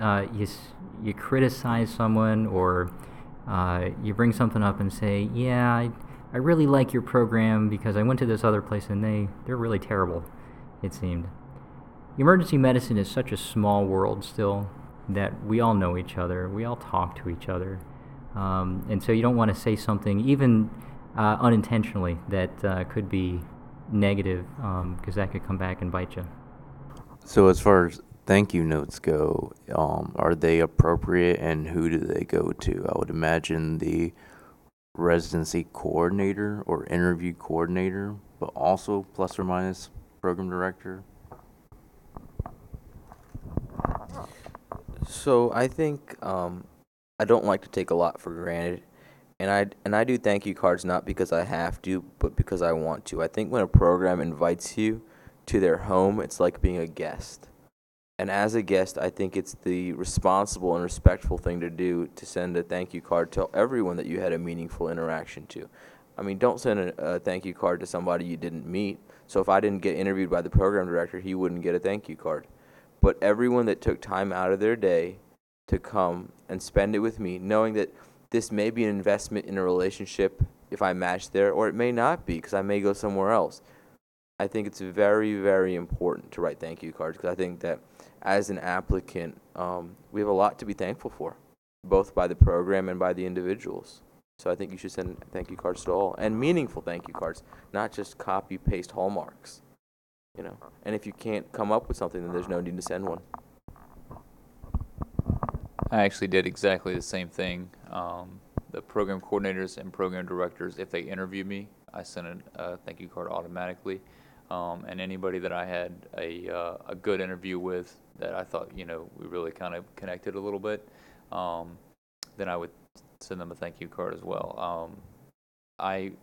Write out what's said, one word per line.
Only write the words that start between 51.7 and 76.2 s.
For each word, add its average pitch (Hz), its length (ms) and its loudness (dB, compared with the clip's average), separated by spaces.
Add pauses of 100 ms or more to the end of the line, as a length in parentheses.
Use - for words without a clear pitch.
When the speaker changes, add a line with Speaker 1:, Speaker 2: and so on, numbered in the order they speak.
Speaker 3:
to, 92 200 -2 (160)
but - 160 -2
because - 260 0
I 85 120 2
want 80 340 -2
to. - 160 -4
I 82 60 0
think 107 240 -4
when 120 100 2
a 92 60 0
program 90 520 6
invites 85 560 -2
you 110 260 0 (440)
to 104 140 2
their 87 160 4
home, 98 420 2
it's - 220 -4
like - 200 2
being 90 180 2
a 85 100 -4
guest. - 600 -10 (680)
And 95 120 -4
as 104 240 2
a 113 80 2
guest, 95 340 2
I 80 140 -2
think 95 260 -4
it's 95 260 -6
the 90 300 -2
responsible 92 800 0
and 87 80 0
respectful 90 540 4
thing 87 240 -4
to 85 80 -4
do 87 480 -2
to - 80 -16
send 87 320 -4
a 87 60 0
thank 90 320 -6
you 85 80 -8
card 85 300 2
to - 200 -2
everyone 107 440 2
that - 100 -6
you 87 140 -4
had 90 120 -2
a 82 60 -2
meaningful 85 500 -6
interaction 82 600 -6
to. - 200 -14 (480)
I - 60 -8
mean, 98 160 -4
don't 123 200 4
send 107 220 0
a, 90 360 -2
a - 20 -2
thank 90 260 -4
you 92 80 -6
card 90 280 0
to 92 60 -10
somebody 87 380 -2
you 85 140 -6
didn't 80 280 -8
meet. 98 320 -4 (280)
So - 140 0
if 95 100 2
I 95 100 6
didn't 101 220 0
get 90 140 0
interviewed 95 340 0
by 87 100 2
the 85 80 -4
program 95 380 4
director, 87 340 -2
he 92 140 -6
wouldn't 87 260 -2
get 87 140 0
a 90 40 0
thank 98 300 -4
you 80 80 -12
card. 78 300 -6 (560)
But - 180 4
everyone 120 460 4
that 101 160 0
took - 180 -2
time 95 320 -2
out 92 180 0
of 98 100 2
their 110 160 2
day 92 420 2 (500)
to 95 100 2
come 90 540 0 (160)